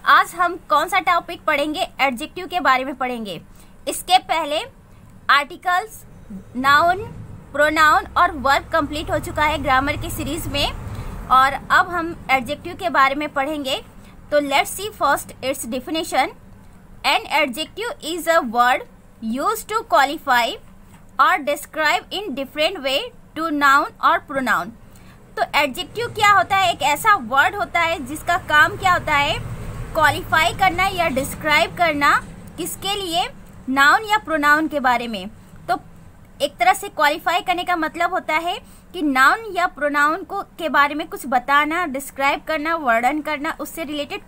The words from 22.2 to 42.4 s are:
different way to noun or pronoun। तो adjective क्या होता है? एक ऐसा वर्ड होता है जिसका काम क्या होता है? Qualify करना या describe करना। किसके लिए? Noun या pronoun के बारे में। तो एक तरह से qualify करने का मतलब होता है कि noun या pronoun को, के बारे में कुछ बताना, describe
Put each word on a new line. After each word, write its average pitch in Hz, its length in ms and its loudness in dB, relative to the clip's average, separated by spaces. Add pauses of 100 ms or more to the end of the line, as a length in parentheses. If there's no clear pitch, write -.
different 285 460 -4
way 269 180 -2 (380)
to 320 220 -4
noun 285 260 4 (200)
or 311 120 4 (140)
pronoun। 214 360 -2 (720)
तो - 200 0
adjective 302 540 -4
क्या 415 180 4
होता 392 260 4
है? 370 140 2
एक - 100 -6
ऐसा 294 340 2
वर्ड 285 400 2
होता 349 240 -2
है 330 260 -2
जिसका 311 320 -4
काम 330 400 4
क्या 370 160 2
होता 311 220 0
है? 294 240 0 (540)
Qualify 320 600 2
करना 370 340 2
या 349 220 -2
describe 302 680 0
करना। 320 440 2 (360)
किसके 370 380 -6
लिए? 381 340 -2 (400)
Noun 285 340 6
या 427 140 0
pronoun 302 500 2
के 294 120 -2
बारे 240 280 0
में। 202 200 -8 (420)
तो 359 100 0 (640)
एक 285 160 -4
तरह 349 160 4
से 403 160 -4
qualify 320 520 0
करने 359 220 -2
का 349 120 0
मतलब 339 380 -2
होता 320 220 -2
है 349 240 -2 (340)
कि 262 80 -6
noun 294 500 4
या 359 160 0
pronoun 294 560 0
को, 392 180 -6
के - 280 -8
बारे 285 260 4
में 320 120 -6
कुछ - 200 -10
बताना, 294 580 2
describe 277 580 -2